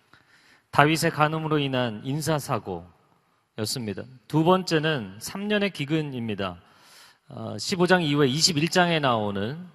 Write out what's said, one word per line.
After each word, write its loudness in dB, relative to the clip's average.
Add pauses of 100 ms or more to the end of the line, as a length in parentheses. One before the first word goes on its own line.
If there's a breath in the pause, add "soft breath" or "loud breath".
(720 soft breath)
다윗의 4
간음으로 0
인한 -2
인사사고였습니다. -6 (240)
두 2
번째는 0
삼 -10
년의 0
기근입니다. -4 (720 loud breath)
어, -10
십오 0
장 6
이후에 2
이십일 0
장에 2
나오는 0 (180)